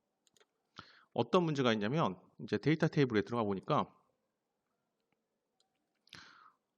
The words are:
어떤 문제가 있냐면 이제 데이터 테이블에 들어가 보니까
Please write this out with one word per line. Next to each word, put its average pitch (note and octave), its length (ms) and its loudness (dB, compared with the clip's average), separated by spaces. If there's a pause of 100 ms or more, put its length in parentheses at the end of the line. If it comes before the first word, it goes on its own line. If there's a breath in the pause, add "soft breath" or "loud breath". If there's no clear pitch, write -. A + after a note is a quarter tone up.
(1120 loud breath)
어떤 F3+ 300 2
문제가 C#3 300 2
있냐면 A2 440 -2 (220)
이제 - 180 -4
데이터 D#3 320 2
테이블에 A#2+ 340 2
들어가 A#2 200 -4
보니까 G2+ 500 -2 (2750 loud breath)